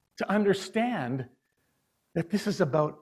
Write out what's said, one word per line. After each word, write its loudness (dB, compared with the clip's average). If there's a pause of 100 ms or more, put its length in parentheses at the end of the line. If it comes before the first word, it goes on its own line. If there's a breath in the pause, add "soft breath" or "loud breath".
(180)
to -6
understand 0 (880)
that -2
this -2
is -2
about 0